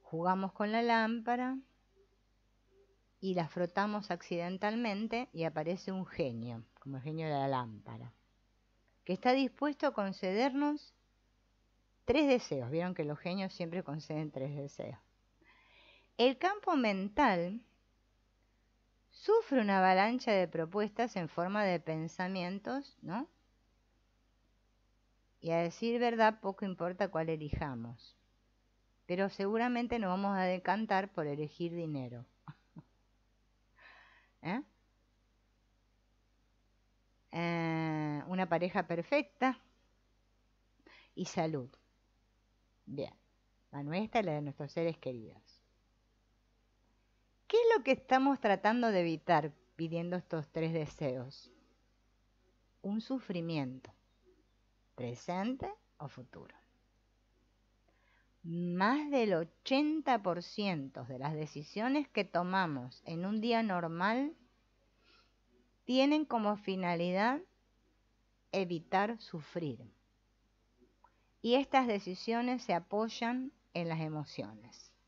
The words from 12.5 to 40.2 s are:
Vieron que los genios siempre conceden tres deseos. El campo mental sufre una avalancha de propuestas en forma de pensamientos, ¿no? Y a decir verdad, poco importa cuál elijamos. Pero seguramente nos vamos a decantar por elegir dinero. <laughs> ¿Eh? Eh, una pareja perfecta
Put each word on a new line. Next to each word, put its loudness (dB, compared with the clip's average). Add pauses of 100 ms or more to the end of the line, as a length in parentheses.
Vieron -2
que -4
los -4
genios -4
siempre -4
conceden -6
tres -6
deseos. -10 (1160)
El 4
campo 0
mental 2 (1500)
sufre 4
una 4
avalancha 4
de 4
propuestas -2
en -2
forma 0
de 2
pensamientos, -4
¿no? -6 (2000)
Y -4
a 2
decir 0
verdad, 4
poco -4
importa -2
cuál -2
elijamos. -6 (880)
Pero 0
seguramente 0
nos 0
vamos 0
a 2
decantar 0
por -2
elegir -4
dinero. -6 (200)
<laughs> -20 (1600)
¿Eh? -4 (2750)
Eh, 0
una -2
pareja 0
perfecta 0 (1500)